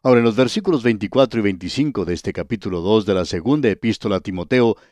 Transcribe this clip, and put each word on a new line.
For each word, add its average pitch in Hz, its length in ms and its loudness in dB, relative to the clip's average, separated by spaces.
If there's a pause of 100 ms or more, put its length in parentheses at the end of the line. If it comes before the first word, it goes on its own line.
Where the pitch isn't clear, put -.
Ahora, 123 160 6
en 117 60 2
los 113 100 2
versículos 139 480 0
veinticuatro 117 560 0
y 104 40 -2
veinticinco 98 640 -2
de 87 80 -4
este 85 200 -6
capítulo 92 480 -6
dos 104 240 2
de 101 80 0
la 90 120 0
segunda 117 440 0
epístola 101 480 -2
a - 20 -2
Timoteo, 107 560 0 (160)